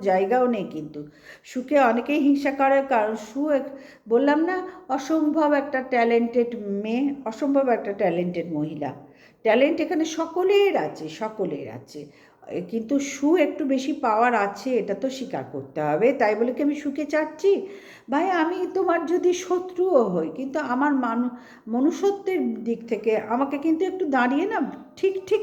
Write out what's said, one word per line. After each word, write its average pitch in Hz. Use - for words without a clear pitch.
জায়গাও 196
নেই। 220
কিন্তু 147
সুখে 262
অনেকেই 240
হিংসা 277
করে, 269
কারণ 220
সু 277
এক-, 269
বললাম 277
না, 370
অসম্ভব 302
একটা 277
ট্যালেন্টেড 233
মেয়ে, 220
অসম্ভব 277
একটা 208
ট্যালেন্টেড 175
মহিলা। 151
ট্যালেন্ট 262
এখানে 320
সকলের 381
আছে, 156
সকলের 160
আছে, 123
এ, 165
কিন্তু 226
সু 294
একটু 311
বেশি 262
পাওয়ার 233
আছে, 214
এটা 196
তো -
স্বীকার 180
করতে 139
হবে। 160
তাই 214
বলে 233
কি 262
আমি 294
সুকে 294
চাচ্ছি? 311
ভাই 339
আমি 349
তোমার 349
যদি 359
শত্রুও 359
হই, 175
কিন্তু 269
আমার 277
মানু-, 247
মনুষ্যত্বের 311
দিক 226
থেকে 220
আমাকে 247
কিন্তু 320
একটু 370
দাঁড়িয়ে 269
না 427
ঠিক -
ঠিক 415